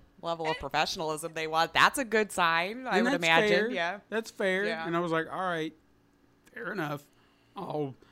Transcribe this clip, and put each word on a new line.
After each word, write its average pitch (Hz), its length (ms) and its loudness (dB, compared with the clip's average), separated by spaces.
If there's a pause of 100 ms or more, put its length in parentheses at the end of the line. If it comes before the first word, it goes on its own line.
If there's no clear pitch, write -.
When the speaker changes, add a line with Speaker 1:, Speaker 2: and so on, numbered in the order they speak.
Speaker 1:
<clears throat> - 140 -20
level 165 260 -4
of 165 120 -2
professionalism 156 720 -4
they 160 140 -6
want. 160 240 2
That's 170 260 6
a 277 60 -2
good 214 260 0
sign, 180 560 0
I 202 120 2
Speaker 2:
And 185 80 4
Speaker 1:
would 180 80 2
Speaker 2:
that's 170 100 -2
Speaker 1:
imagine. 165 260 6
Speaker 2:
fair. 208 220 2
Speaker 1:
Yeah. 175 260 -4 (120)
Speaker 2:
That's 220 200 -4
fair. 190 340 0
Speaker 1:
Yeah. 165 220 -4
Speaker 2:
And 170 100 -2
I 170 40 2
was 175 100 -2
like, 160 180 0
"All 143 120 -6
right, 165 340 -4 (800)
fair 226 160 -10
enough. 147 340 -4 (520)
I'll, 151 400 -4 (160)